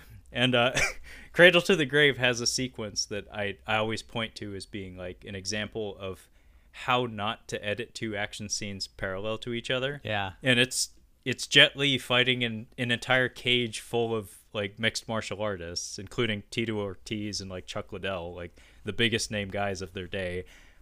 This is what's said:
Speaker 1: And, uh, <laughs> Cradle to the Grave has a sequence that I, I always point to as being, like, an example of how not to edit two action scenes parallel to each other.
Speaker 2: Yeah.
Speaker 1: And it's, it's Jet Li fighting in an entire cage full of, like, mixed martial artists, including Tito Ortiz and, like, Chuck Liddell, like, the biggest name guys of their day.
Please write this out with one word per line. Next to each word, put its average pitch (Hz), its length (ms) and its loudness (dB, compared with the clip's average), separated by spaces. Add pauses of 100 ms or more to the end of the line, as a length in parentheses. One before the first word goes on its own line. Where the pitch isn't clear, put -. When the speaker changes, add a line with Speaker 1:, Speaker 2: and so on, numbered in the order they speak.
(320)
Speaker 1:
And, 123 240 2
uh, 120 180 4 (300)
<laughs> - 300 -16
Cradle 175 300 10
to 196 120 6
the 160 100 4
Grave 139 320 6
has 123 240 4
a 117 60 0
sequence 113 580 -4
that 101 280 -6
I, 101 320 -4
I 110 120 2
always 110 260 0
point 113 320 -6
to 104 200 -10
as 95 120 -10
being, 95 300 -10
like, 92 300 -10
an 107 80 -10
example 101 640 -6
of 95 280 -10 (440)
how 123 360 0
not 110 400 -4
to 101 180 -6
edit 104 300 -4
two 110 200 -4
action 104 340 -6
scenes 101 380 -6
parallel 101 520 -4
to 120 140 -6
each 117 180 -6
other. 135 320 -2
Speaker 2:
Yeah. 101 280 -2 (120)
Speaker 1:
And 127 160 4
it's, - 300 0 (360)
it's 123 220 -4
Jet 143 300 8
Li 139 200 0
fighting 123 440 2
in 113 260 -4 (100)
an 120 140 -2
entire 127 380 2
cage 123 500 0
full 117 360 -2
of, 104 160 -6 (220)
like, 104 260 -4
mixed 113 280 0
martial 107 340 -4
artists, 87 580 -6
including 104 520 -2
Tito 113 260 -2
Ortiz 104 640 -6
and, 95 80 -10
like, 92 180 -10
Chuck - 240 -8
Liddell, 90 440 -6
like, 87 200 -12 (280)
the 107 100 -4
biggest 113 380 2
name 104 180 -4
guys 101 320 -2
of 92 120 -10
their 90 140 -8
day. 92 380 -4 (360)